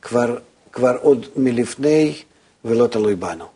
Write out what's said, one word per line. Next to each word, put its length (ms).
כבר, 360
כבר 300
עוד 240
מלפני 880
ולא 220
תלוי 280
בנו. 300